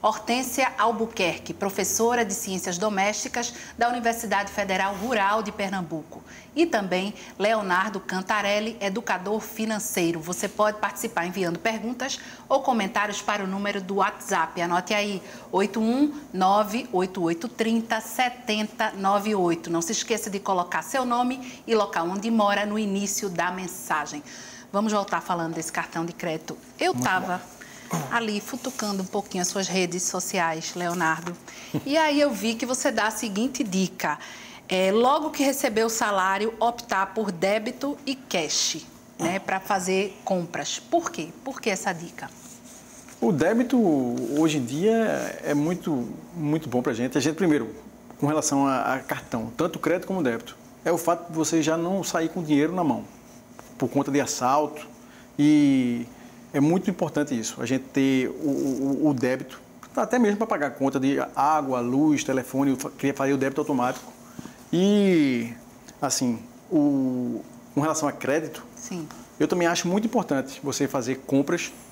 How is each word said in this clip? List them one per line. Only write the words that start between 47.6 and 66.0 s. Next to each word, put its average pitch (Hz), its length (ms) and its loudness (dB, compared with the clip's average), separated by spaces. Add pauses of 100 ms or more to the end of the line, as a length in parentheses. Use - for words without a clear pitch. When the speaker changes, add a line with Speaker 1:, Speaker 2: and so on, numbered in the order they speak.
Speaker 2:
com 147 60 0
relação 139 400 2
a, 131 300 2
a 131 40 -4
cartão, 117 560 -6
tanto 170 220 -2
crédito 180 300 0
como 185 160 -2
débito, 117 340 -2 (260)
é 156 80 2
o 170 60 2
fato 170 320 0
de 160 80 -6
você 160 240 2
já 156 160 2
não 175 260 0
sair 165 260 -2
com 180 120 -6
dinheiro 151 320 2
na 185 100 0
mão, 123 220 0 (720)
por 131 100 0
conta 139 220 0
de 139 100 4
assalto. 139 680 0 (500)
E 135 720 6 (440)
é 147 80 0
muito 170 300 4
importante 147 500 0
isso, 110 220 -6
a 120 60 -4
gente 131 160 0
ter 131 460 2
o, 139 720 -2
o, 156 60 6
o 143 40 2
débito, 127 480 -2 (340)
até 220 220 0
mesmo 208 200 4
pra 220 100 0
pagar 151 200 0
a 131 40 -2
conta 135 280 0
de 135 200 2 (160)
água, 135 460 2
luz, 135 420 4
telefone, 131 480 0
eu 127 60 2
fa-, 147 120 -6
queria 139 240 -2
fazer 139 200 2
o 139 40 2
débito 135 240 0
automático. 135 540 -2 (560)
E, 165 800 4 (480)